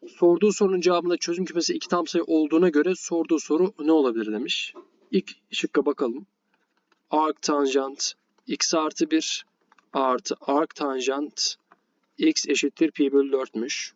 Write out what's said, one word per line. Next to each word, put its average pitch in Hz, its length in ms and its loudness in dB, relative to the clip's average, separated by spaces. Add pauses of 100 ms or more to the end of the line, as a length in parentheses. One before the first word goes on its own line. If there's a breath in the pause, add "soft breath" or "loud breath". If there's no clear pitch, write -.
Sorduğu 175 440 4
sorunun 190 300 0
cevabında 175 360 2
çözüm 175 280 -4
kümesi 165 280 -2
iki 165 140 -8
tam 175 200 0
sayı 170 160 -2
olduğuna 160 460 4
göre 156 260 2
sorduğu 165 440 0
soru 180 400 0
ne 151 120 2
olabilir 117 400 2
demiş. 117 420 -4 (380)
İlk - 200 -2 (200)
şıkka - 340 -2
bakalım. 143 400 -4 (880)
Arc 156 300 0
tanjant 139 720 -2 (340)
x - 260 -4
artı 156 380 -2
bir - 340 -2 (480)
artı 131 480 -2
arc 147 340 0
tanjant 135 800 -4 (600)
x - 300 0
eşittir 147 440 0
pi 139 200 0
bölü 139 200 2
dörtmüş. 120 640 -4